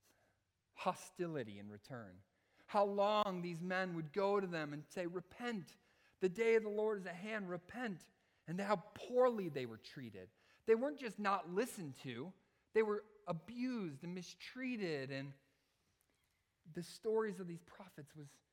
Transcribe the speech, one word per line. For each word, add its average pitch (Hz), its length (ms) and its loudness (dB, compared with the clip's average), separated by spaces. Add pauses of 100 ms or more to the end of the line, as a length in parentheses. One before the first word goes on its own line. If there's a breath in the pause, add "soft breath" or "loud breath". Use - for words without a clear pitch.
(760 soft breath)
hostility 151 840 -4
in 101 100 -14
return. 104 520 -14 (460 soft breath)
How 208 180 6
long 202 560 4
these 175 200 -4
men 185 340 0
would 156 180 -4
go 202 260 4
to 196 80 0
them 156 240 -2
and 147 160 -8
say, 185 180 -4
"Repent, 185 720 -6 (460 soft breath)
the 190 80 6
day 226 260 6
of 220 80 8
the 214 60 -2
Lord 214 300 2
is 185 60 -6
at 175 100 -6
hand, 202 340 -4
repent," 185 580 -6 (400 soft breath)
and 175 120 -2
how 202 180 4 (160)
poorly 240 560 4
they 143 160 -2
were 113 120 -8
treated. 101 520 -12 (360 soft breath)
They 226 100 8
weren't 269 240 2
just 247 180 -6
not 196 320 2
listened 180 540 -2
to, 135 280 -6 (420 soft breath)
they 220 100 6
were 208 200 0 (240)
abused 202 760 -2
and 175 100 -6
mistreated, 185 1000 -4
and 139 220 -4 (1400)
the 175 100 -6
stories 220 560 0
of 185 80 -8
these 170 160 -10
prophets - 520 -18
was 147 120 -14 (260)